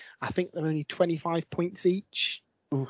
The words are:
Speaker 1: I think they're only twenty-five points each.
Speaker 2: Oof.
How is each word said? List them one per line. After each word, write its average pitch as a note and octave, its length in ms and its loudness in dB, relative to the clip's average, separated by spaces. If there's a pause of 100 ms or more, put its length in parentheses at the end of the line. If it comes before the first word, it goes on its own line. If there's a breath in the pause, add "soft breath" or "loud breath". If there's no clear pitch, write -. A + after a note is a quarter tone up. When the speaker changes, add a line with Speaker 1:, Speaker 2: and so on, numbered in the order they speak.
(200 loud breath)
Speaker 1:
I A2+ 100 -2
think F3+ 220 0
they're D#3+ 140 -2
only D#3 180 2
twenty-five E3 680 0
points F3+ 340 -2
each. - 560 0 (320)
Speaker 2:
Oof. C3+ 160 0